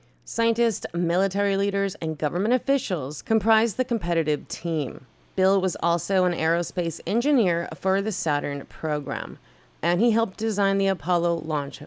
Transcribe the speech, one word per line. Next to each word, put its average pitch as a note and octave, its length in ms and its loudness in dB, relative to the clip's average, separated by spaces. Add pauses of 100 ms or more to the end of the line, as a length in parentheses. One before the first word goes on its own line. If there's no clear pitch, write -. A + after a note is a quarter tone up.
(260)
Scientists, A#3 680 0
military F#3+ 600 0
leaders, G3 420 0
and D#3+ 200 -4
government F3 380 0
officials F#3 640 -2
comprised A3 560 2
the B3+ 80 0
competitive D#3+ 640 0
team. D#3 560 -4 (320)
Bill F#3+ 240 4
was F3+ 220 0
also F3 420 2
an F3+ 80 2
aerospace E3+ 720 -2
engineer G#3+ 680 2
for F#3+ 260 0
the G3+ 100 -4
Saturn D3 540 -2
program, D3 720 -6 (440)
and F3 180 2
he A#3 120 4
helped A3 260 0
design G3 400 0
the G3 80 2
Apollo F3 580 0
launch D3 420 -4